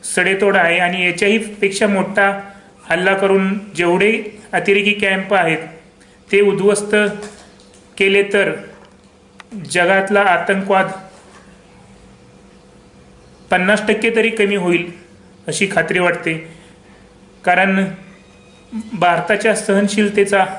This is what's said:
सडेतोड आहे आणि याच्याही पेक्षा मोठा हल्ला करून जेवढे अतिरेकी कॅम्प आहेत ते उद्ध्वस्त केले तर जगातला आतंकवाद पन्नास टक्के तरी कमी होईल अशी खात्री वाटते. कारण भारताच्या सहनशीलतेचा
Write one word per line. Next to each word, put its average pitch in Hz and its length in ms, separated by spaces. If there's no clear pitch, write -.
सडेतोड 190 400
आहे 170 220
आणि 180 280
याच्याही 202 320
पेक्षा 208 480
मोठा 196 540
हल्ला 185 240
करून 190 440
जेवढे 185 680
अतिरेकी 196 400
कॅम्प 196 420
आहेत 165 240
ते 202 80
उद्ध्वस्त 202 560
केले 196 240
तर 196 300
जगातला 190 500
आतंकवाद 190 680
पन्नास 202 380
टक्के 226 280
तरी 226 140
कमी 208 260
होईल 175 360
अशी 185 240
खात्री 165 260
वाटते. 170 360
कारण 190 400
भारताच्या 196 640
सहनशीलतेचा 202 880